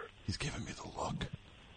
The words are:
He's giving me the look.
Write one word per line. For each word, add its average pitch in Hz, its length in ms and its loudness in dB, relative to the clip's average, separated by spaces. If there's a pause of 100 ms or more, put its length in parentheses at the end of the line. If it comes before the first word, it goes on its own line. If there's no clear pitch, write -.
(260)
He's 101 100 4
giving - 280 2
me - 80 0
the - 160 -4 (120)
look. - 240 4 (520)